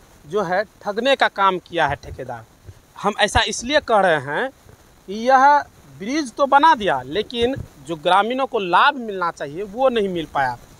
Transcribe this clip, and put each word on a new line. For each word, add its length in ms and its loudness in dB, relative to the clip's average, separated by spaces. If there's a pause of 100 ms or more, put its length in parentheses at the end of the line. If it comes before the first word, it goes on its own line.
(280)
जो 140 -4
है 220 -2
ठगने 520 -2
का 120 2
काम 300 0
किया 300 -2
है 80 -2
ठेकेदार। 500 -14 (560)
हम 180 -2
ऐसा 220 2
इसलिए 380 -2
कह 200 0
रहे 220 4
हैं 280 -4 (580)
कि 60 -10
यह 460 4 (400)
ब्रिज 340 -6
तो 120 -2
बना 300 6
दिया, 260 -2
लेकिन 540 -4 (320)
जो 80 -8
ग्रामीणों 500 2
को 140 -4
लाभ 360 2
मिलना 360 -6
चाहिए 320 -10
वो 260 0
नहीं 200 0
मिल 240 -4
पाया। 240 -2 (220)